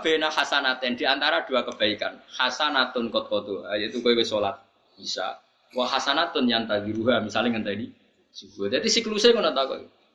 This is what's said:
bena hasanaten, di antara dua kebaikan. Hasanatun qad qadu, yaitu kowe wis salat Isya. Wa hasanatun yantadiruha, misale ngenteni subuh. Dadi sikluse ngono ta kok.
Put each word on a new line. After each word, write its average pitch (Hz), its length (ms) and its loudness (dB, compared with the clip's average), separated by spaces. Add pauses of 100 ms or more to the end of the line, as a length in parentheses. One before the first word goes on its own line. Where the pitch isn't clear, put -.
bena 156 300 2
hasanaten, 135 640 0
di 131 100 -2
antara 147 400 2
dua 123 220 0
kebaikan. 104 500 -2 (220)
Hasanatun 127 760 0
qad 110 160 -2
qadu, 101 380 -4 (100)
yaitu 113 240 -4
kowe 120 160 4
wis 117 160 0
salat 101 240 0 (400)
Isya. 101 400 -6 (400)
Wa 123 80 0
hasanatun 139 640 0
yantadiruha, 110 720 0
misale 110 320 0
ngenteni 107 400 -4 (400)
subuh. 101 400 -6
Dadi - 160 0
sikluse 214 420 4
ngono 196 220 4
ta 135 160 0
kok. - 120 -6 (340)